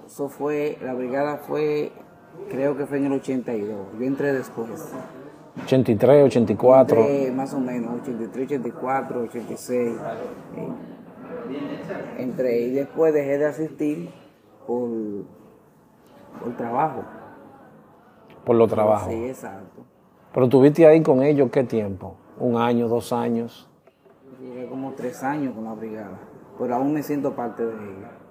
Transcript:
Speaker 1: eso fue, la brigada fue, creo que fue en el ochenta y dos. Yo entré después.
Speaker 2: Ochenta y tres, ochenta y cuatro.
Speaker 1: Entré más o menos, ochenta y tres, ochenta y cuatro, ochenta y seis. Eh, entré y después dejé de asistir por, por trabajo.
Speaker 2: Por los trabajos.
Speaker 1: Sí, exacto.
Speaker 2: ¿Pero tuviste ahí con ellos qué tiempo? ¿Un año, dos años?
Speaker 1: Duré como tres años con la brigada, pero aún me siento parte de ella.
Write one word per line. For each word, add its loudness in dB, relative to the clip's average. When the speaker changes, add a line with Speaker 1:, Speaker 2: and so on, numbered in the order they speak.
Speaker 1:
eso -10
fue, -4
la -6
brigada -4
fue, -4
creo -2
que -4
fue -4
en 0
el 0
ochenta -4
y -4
dos. -8
Yo -4
entré -2
después. -6
Speaker 2:
Ochenta 4
y 2
tres, 8
ochenta 4
y -2
cuatro. 8
Speaker 1:
Entré 2
más -4
o -4
menos, -6
ochenta -8
y -6
tres, -6
ochenta -4
y -6
cuatro, -4
ochenta -8
y -8
seis. -2
Eh, -8
entré -2
y -2
después 2
dejé 0
de 2
asistir -4
por, -2
por -8
trabajo. -4
Speaker 2:
Por 4
los 6
trabajos. 2
Speaker 1:
Sí, -4
exacto. -14
Speaker 2:
¿Pero 4
tuviste 8
ahí 10
con 4
ellos 4
qué 2
tiempo? -4
¿Un 0
año, 2
dos -2
años? -4
Speaker 1:
Duré -12
como -10
tres -8
años -4
con -10
la -8
brigada, -10
pero -2
aún 0
me -2
siento -4
parte -6
de -4
ella. -14